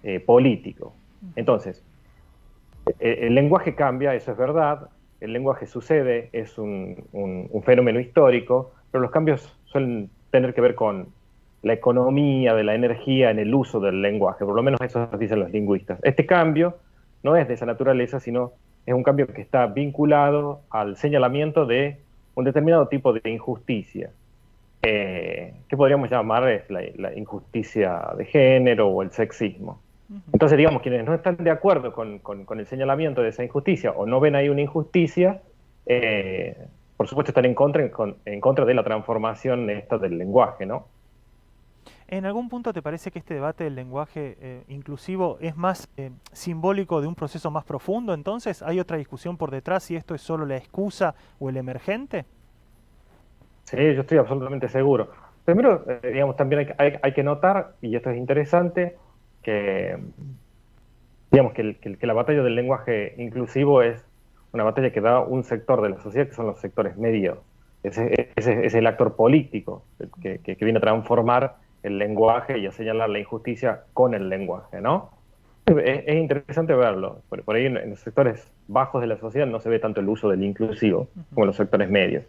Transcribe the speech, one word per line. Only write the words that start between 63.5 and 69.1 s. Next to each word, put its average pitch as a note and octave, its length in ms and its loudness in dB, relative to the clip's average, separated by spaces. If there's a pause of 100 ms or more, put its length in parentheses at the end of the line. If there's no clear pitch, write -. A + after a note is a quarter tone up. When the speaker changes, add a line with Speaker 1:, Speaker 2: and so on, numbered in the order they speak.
Speaker 1:
es A#2 220 -2 (480)
una A2+ 120 -2
batalla A#2+ 260 0
que A2 100 -2
da A#2 200 4
un B2+ 240 -2
sector A#2 380 0
de G#2 80 0
la F#2 100 -8
sociedad, A#2+ 260 -2
que C#3 80 -18
son A2+ 120 -6
los G2+ 120 -6
sectores G2 380 -4
medios. G#2 420 -2 (460)
Ese, A2 500 -2
ese, A2+ 200 2
ese A2+ 120 0
es A2+ 80 0
el A2+ 140 4
actor A2 260 2